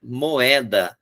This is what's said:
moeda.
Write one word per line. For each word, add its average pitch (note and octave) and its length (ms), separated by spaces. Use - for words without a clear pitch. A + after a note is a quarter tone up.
moeda. B2 1000